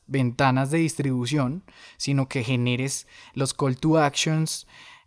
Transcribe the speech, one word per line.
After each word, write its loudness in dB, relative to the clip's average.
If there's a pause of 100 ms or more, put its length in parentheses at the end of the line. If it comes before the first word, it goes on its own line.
ventanas 2
de 2
distribución, -2 (320)
sino 0
que -4
generes -2 (280)
los -2
call 0
to 2
actions 0 (400)